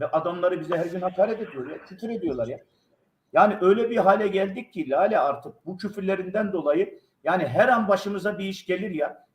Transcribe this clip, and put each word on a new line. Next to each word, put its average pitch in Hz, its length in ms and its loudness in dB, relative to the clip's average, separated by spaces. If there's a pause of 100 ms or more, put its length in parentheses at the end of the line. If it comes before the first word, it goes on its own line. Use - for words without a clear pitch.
ve 151 60 -2
adamları 175 540 0
bize 160 160 -4
her 170 100 -2
gün 180 140 -6
hakaret 185 400 0
ediyor 139 300 -10
ya. 160 140 -12
Küfür 220 240 -12
ediyorlar 160 380 -4
ya. 131 140 -10 (720)
Yani 202 280 6
öyle 214 300 4
bir 233 60 -2
hale 202 320 4
geldik 190 440 -4
ki 147 180 -6
Lale 190 280 2
artık 139 480 -4
bu 185 100 -8
küfürlerinden 190 760 -4
dolayı 156 480 0 (240)
yani 170 220 2
her 175 220 4
an 226 200 2
başımıza 202 500 0
bir 196 60 -6
iş 190 220 -8
gelir 180 240 -2
ya. 151 440 -4